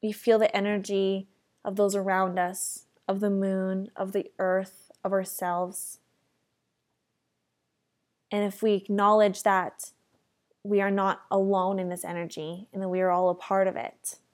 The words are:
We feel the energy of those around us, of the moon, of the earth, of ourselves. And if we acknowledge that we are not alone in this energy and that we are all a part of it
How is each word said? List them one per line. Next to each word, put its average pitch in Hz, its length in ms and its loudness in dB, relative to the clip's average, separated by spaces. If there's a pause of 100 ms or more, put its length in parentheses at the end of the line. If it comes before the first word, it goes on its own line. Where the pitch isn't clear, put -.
We 214 100 -2
feel 220 280 4
the 220 180 2
energy 196 680 0 (360)
of 202 120 -6
those 202 180 2
around 190 460 0
us, - 460 -4 (220)
of 196 120 -2
the 208 100 0
moon, 190 640 -2
of 190 160 -6
the 196 280 -4
earth, 190 520 -2 (120)
of 190 100 -2
ourselves. 180 880 -4 (2250)
And 208 120 0
if 196 200 -4
we 220 100 4
acknowledge 202 680 4
that 190 480 0 (720)
we 202 180 2
are 196 80 2
not 196 400 0
alone 196 480 2
in 185 120 -4
this 175 140 -8
energy 170 680 -10
and 196 80 -6
that 190 80 -4
we 185 120 0
are 185 100 4
all 180 180 4
a 175 60 0
part 190 320 2
of 185 80 -2
it - 420 -10 (160)